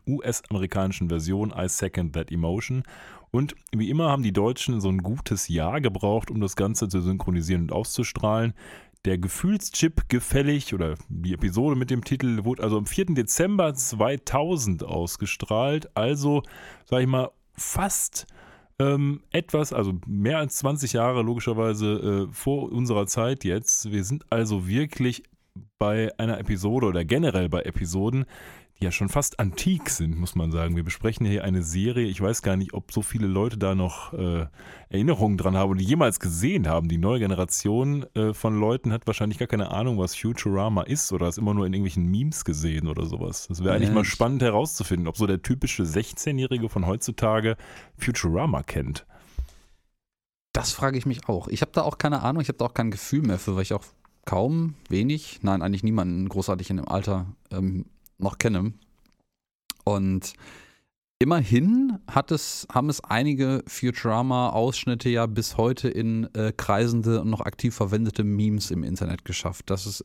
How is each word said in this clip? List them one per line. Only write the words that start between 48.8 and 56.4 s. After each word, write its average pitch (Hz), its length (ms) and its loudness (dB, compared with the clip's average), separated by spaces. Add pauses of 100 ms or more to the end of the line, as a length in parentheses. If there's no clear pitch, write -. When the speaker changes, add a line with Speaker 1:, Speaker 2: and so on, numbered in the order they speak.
Speaker 2:
Das 120 180 -2
frage 135 280 0
ich 120 60 -4
mich 127 240 -2
auch. 92 200 -2
Ich - 140 -2
habe - 120 0
da 160 80 4
auch 151 160 -2
keine 147 240 0
Ahnung, 143 200 0
ich 123 60 -2
habe 147 100 -6
da 120 80 0
auch - 80 -6
kein 113 180 0
Gefühl 139 300 0
mehr 98 180 2
für, 95 160 -2
weil 95 60 2
ich 101 120 -2
auch 101 100 -4 (400)
kaum, 151 520 0 (120)
wenig, 131 540 0
nein, 95 200 2
eigentlich 98 200 0
niemanden 95 460 0
großartig 92 420 -2